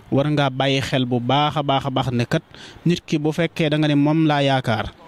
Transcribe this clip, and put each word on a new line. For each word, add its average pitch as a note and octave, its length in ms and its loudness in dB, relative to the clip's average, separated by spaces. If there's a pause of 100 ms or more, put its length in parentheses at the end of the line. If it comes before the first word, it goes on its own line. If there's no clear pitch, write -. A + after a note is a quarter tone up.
(100)
war C3+ 200 2
ngaa C#3+ 200 0
bàyyi C3+ 300 0
xel C3 260 -2
bu B2 140 0
baax C#3 360 0
a D3+ 60 0
baax C3+ 240 0
a C#3 40 -4
baax B2+ 200 -2
ne B2 140 0
kat D#3+ 180 -2 (440)
nit E3+ 200 2
ki E3 120 0
bu D3+ 140 -2
fekkee E3 380 -2
da D3+ 80 0
nga D3+ 100 2
ne D3 60 2
moom D3+ 320 2
laa D3 160 2
yaakaar, C3 480 0 (180)